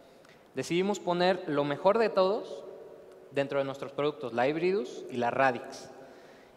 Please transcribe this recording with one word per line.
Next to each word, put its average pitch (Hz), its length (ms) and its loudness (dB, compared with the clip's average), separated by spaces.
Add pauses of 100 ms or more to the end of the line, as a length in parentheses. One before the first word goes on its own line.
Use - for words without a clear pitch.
(540)
Decidimos 180 460 0
poner 180 480 2
lo 143 160 2
mejor 147 340 2
de 226 120 4
todos 190 540 0 (680)
dentro 139 260 0
de 139 80 2
nuestros 131 260 -8
productos, 143 420 -2
la 120 140 4
Hybridus 185 640 0
y 123 80 -8
la 120 140 2
Radix. - 580 0 (680)